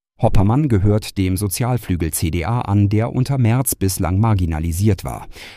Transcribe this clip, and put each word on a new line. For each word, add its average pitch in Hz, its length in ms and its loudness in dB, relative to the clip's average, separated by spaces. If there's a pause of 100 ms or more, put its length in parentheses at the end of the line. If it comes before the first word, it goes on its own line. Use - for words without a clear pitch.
(200)
Hoppermann 113 480 4
gehört 101 520 0
dem 92 180 0
Sozialflügel 98 760 -2
C - 200 -4
D 82 140 -2
A 117 160 -2
an, 101 280 4
der 107 240 0
unter 135 240 0
Merz 123 380 2
bislang 92 440 -2
marginalisiert 90 840 0
war. 60 240 -10 (300)